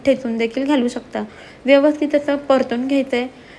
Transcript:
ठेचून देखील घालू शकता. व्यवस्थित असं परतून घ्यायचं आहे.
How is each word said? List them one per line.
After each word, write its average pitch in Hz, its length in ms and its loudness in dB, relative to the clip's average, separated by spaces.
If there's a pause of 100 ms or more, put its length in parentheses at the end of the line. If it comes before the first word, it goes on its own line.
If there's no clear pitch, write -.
ठेचून 254 320 0
देखील 233 280 -2
घालू 269 220 2
शकता. 233 360 -8 (420)
व्यवस्थित 294 500 4
असं 285 240 0
परतून 254 480 0
घ्यायचं 269 300 0
आहे. 247 100 -4 (300)